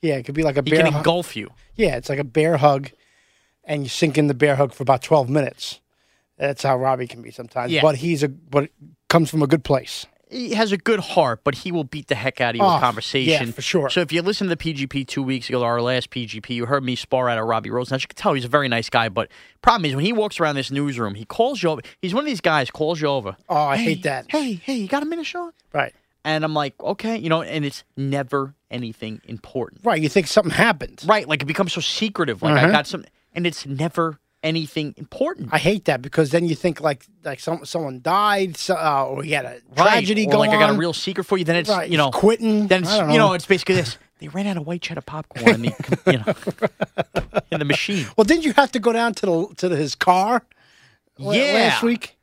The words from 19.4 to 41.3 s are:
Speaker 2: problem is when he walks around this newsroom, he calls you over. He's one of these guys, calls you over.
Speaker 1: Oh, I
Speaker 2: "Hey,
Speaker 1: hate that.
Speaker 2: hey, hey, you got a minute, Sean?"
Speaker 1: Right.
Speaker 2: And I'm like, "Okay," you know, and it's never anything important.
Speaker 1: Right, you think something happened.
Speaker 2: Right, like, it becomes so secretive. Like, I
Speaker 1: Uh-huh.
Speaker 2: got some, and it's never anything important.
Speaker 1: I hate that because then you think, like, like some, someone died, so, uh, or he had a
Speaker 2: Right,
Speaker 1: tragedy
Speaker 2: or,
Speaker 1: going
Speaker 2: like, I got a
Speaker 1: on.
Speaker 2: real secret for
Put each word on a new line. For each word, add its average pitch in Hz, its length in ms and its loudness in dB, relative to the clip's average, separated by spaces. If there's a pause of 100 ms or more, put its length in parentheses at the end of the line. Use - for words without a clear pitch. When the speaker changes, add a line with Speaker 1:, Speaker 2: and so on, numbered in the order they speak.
Speaker 2:
problem 233 240 4
is 143 100 0
when 139 120 -2
he 220 60 0
walks 214 280 -2
around 151 160 2
this 131 140 -4
newsroom, 135 440 -4
he 107 120 -14
calls 233 360 0
you 175 60 2
over. 151 140 -4 (180)
He's 185 140 -4
one 277 100 0
of - 20 -4
these 247 140 -4
guys, 151 300 0
calls 156 300 -4
you 151 80 0
over. 110 280 -2 (120)
Speaker 1:
Oh, 180 60 0
I 147 220 2
Speaker 2:
"Hey, 233 80 0
Speaker 1:
hate - 200 -2
that. 135 260 -4
Speaker 2:
hey, 277 240 -2
hey, 220 220 -6
you 202 120 -4
got 285 140 -2
a 294 40 -4
minute, 330 200 -6
Sean?" 349 260 -10 (200)
Speaker 1:
Right. 139 220 -2 (300)
Speaker 2:
And 156 200 -2
I'm 156 100 -2
like, 143 280 -4
"Okay," 220 360 -4
you 185 100 -6
know, 160 140 2
and 147 220 -6
it's 139 200 -8 (120)
never 139 580 -4 (160)
anything 113 580 -10
important. - 560 -10
Speaker 1:
Right, 190 160 2
you 156 80 0
think 175 200 2
something 175 240 2
happened. 180 540 0
Speaker 2:
Right, 190 220 2
like, 151 140 -2
it 143 40 -6
becomes 165 280 -2
so 160 80 -6
secretive. 160 600 -4
Like, 151 120 2
I - 80 6
Speaker 1:
Uh-huh. 170 100 6
Speaker 2:
got 151 140 2
some, - 180 -10 (300)
and 175 120 -4
it's - 200 -8
never 156 520 -4 (240)
anything 156 540 -4
important. 247 560 -6
Speaker 1:
I 156 60 2
hate 175 260 0
that 135 180 0
because 147 280 0
then 170 160 2
you 160 100 0
think, 175 240 -4
like, 147 240 -2 (180)
like 143 160 -10
some, 160 280 -8
someone 139 360 -6
died, 196 540 2
so, - 180 0
uh, 151 300 2
or 135 180 -6
he 147 100 -4
had 139 120 0
a 123 60 -10 (260)
Speaker 2:
Right, 180 160 8
Speaker 1:
tragedy 214 340 2
Speaker 2:
or, - 60 2
Speaker 1:
going - 180 4
Speaker 2:
like, - 60 4
I 160 40 4
got 156 100 6
a - 20 2
Speaker 1:
on. - 60 2
Speaker 2:
real 165 160 0
secret 190 300 -4
for 196 140 0